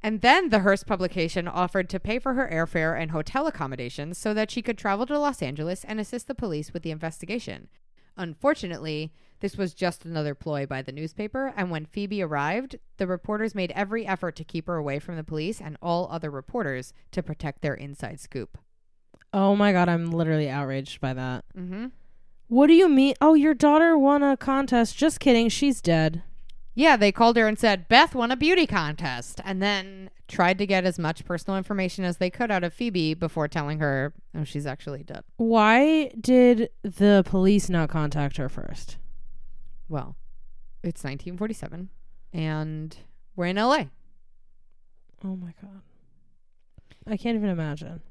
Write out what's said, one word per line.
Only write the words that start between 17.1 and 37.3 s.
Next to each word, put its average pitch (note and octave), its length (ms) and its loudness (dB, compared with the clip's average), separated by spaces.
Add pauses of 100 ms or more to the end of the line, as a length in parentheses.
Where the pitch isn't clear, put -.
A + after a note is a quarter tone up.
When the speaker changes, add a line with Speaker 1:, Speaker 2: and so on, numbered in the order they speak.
Speaker 1:
to F#3 100 -4
protect D3+ 400 -8
their C#3+ 120 -2
inside C#3 480 -12
scoop. - 360 -12 (760)
Speaker 2:
Oh G3 200 4
my G3+ 200 4
God, F3 160 4
I'm E3+ 220 0
literally D#3+ 380 0
outraged C3+ 520 -6
by C3 120 -4
that. B2+ 300 -6 (140)
Speaker 1:
Mm-hmm. F#3 300 -10 (600)
Speaker 2:
What C4 200 8
do D#4+ 60 10
you F4 140 10
mean? C4+ 320 6
Oh, D#4 140 8
your D#4 200 6
daughter D#4 440 6
won C#4+ 260 4
a C#4 140 4
contest. C4 600 0
Just D#4 220 2
kidding. A#3 300 4
She's C#4 320 0
dead. D#3+ 420 2 (520)
Speaker 1:
Yeah, C#4+ 200 6
they G#3 160 4
called A#3 240 6
her A#3 100 4
and G#3+ 140 0
said, G3 300 2
"Beth C#4 260 6
won A#3+ 160 0
a C4 60 -2
beauty E4 280 4
contest," D3 760 -4
and F#3+ 180 -4
then G3 480 -4 (200)
tried F#3 300 2
to G3+ 80 -2
get F#3 180 2
as F3+ 120 0
much D#3+ 280 -4
personal F#3 320 -4
information F#3+ 480 -4
as F3 120 -4
they F#3 120 0
could A3+ 220 -4
out F#3 120 0
of E3+ 100 -4
Phoebe F3+ 400 0
before D#3 360 -4
telling D3+ 300 -4
her, C#3+ 340 0 (200)
"Oh, D#3 120 -6
she's C#3+ 200 -8
actually C#3+ 380 -10
dead." - 220 -16 (100)
Speaker 2:
Why A#3 760 6 (100)
did A#3+ 500 6 (120)
the G3+ 440 6
police F#3+ 440 4